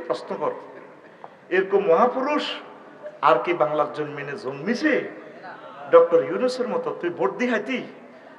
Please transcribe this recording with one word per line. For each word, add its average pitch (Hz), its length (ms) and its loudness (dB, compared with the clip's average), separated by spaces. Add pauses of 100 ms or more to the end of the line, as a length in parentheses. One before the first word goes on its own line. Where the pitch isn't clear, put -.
প্রশ্ন 202 340 -6
কর, 143 100 0 (960)
এরকম 190 380 2
মহাপুরুষ 254 640 2 (720)
আর 156 220 6
কি 175 80 -2
বাংলার 151 420 0
জন্মিনে 143 440 -8
জন্মিছে? 190 720 -2 (800)
ডক্টর 170 340 8
ইউনূসের 214 440 -2
মতো 156 320 -4
তুই 170 100 -2
ভোট - 260 -2
দি 247 120 0
হাইতি, 226 380 -2 (520)